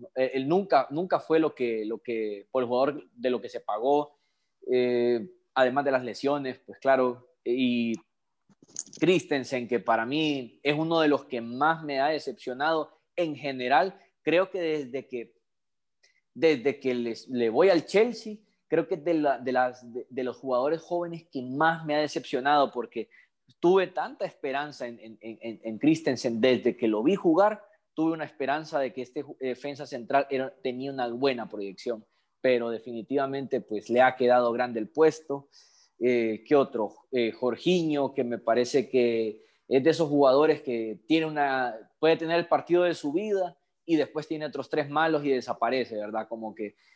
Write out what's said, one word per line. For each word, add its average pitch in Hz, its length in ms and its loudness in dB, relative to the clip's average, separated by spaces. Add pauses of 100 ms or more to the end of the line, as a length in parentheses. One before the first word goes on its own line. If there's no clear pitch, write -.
(140)
eh, 131 200 0
él 135 140 -2
nunca, 160 420 2
nunca 170 280 -2
fue 160 220 2
lo 151 140 0
que, 113 300 -2
lo 110 140 -6
que, 107 540 -6
por 131 100 0
el 117 60 -4
jugador 139 440 -2
de 123 180 -4
lo 123 100 -2
que 113 80 -14
se 117 120 -10
pagó, 135 580 -2 (520)
eh, 120 580 0 (260)
además 131 300 2
de 139 60 0
las 127 140 0
lesiones, 131 560 -4
pues - 180 -20
claro, 127 560 0 (100)
y 120 500 0 (1080)
Christensen, 143 640 0
que 117 140 0
para 113 260 0
mí 143 560 -4
es 147 160 0
uno 165 220 2
de 156 80 6
los 139 160 2
que 120 160 -8
más 143 420 -2
me 143 180 -4
ha 143 80 2
decepcionado 147 920 -4 (160)
en 160 180 -2
general. 139 640 0 (240)
Creo 180 280 2
que 190 100 -6
desde 143 480 -4
que, 117 260 -12 (1000)
desde 139 440 2
que 127 160 -2
les, 117 340 -6
le 120 220 0
voy 156 180 4
al 175 160 4
Chelsea, 214 520 0 (320)
creo 160 180 0
que 190 80 -4
es 151 100 -10
de 170 100 0
la, 143 240 2
de 127 140 -4
las, 123 400 -2
de, 120 160 -10
de 127 140 -6
los 123 140 -4
jugadores 139 460 -2
jóvenes 170 500 -8
que 131 100 -8
más 160 420 -2
me 147 120 -2
ha 151 40 0
decepcionado, 143 720 0
porque 113 380 -8 (500)
tuve 180 300 4
tanta 208 360 -8
esperanza 143 640 -6
en, 120 140 -12
en, 110 200 -20
en, 110 440 -12
en 110 140 -8
Christensen 135 640 2
desde 123 360 4
que 120 100 -2
lo 107 160 2
vi 180 140 2
jugar. 190 480 2 (300)
Tuve 160 180 0
una 156 140 -6
esperanza 151 520 -4
de 131 140 -2
que 127 100 -10
este 139 220 -8
ju-, 143 160 -16
defensa 135 460 -8
central 135 440 0
era, 131 320 -2
tenía 131 300 -6
una 127 160 -4
buena 120 400 -2
proyección, 104 560 -8 (360)
pero 120 300 2
definitivamente, 127 920 -4
pues, 104 300 -8
le 120 120 6
ha 127 120 6
quedado 123 380 4
grande 120 260 -2
el 107 100 -6
puesto. 147 600 0 (500)
Eh, 117 480 0
¿qué 147 80 4
otro? 120 400 0 (160)
Eh, 117 220 0
Jorginho, 143 800 0
que 135 80 -2
me 120 160 -4
parece 123 500 0
que 113 560 0 (220)
es 131 160 2
de 156 80 6
esos 151 180 2
jugadores 143 540 4
que 113 460 -6
tiene 160 180 2
una, 135 480 -2 (240)
puede 160 180 4
tener 165 220 0
el 170 80 -2
partido 170 380 2
de 170 100 2
su 147 180 -6
vida 190 460 -2 (260)
y 160 120 2
después 147 320 -2
tiene 151 180 -6
otros 139 240 -8
tres 147 180 -2
malos 151 360 0
y 143 60 0
desaparece, 120 640 -2
¿verdad? 107 320 -6
Como 110 260 -10
que, 104 220 -10 (200)